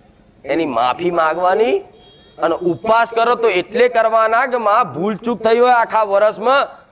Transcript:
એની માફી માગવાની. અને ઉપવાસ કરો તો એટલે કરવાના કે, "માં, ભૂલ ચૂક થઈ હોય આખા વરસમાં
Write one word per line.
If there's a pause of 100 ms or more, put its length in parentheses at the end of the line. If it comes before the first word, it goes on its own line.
(440)
એની
માફી
માગવાની. (640)
અને
ઉપવાસ
કરો
તો
એટલે
કરવાના
કે,
"માં,
ભૂલ
ચૂક
થઈ
હોય
આખા
વરસમાં (260)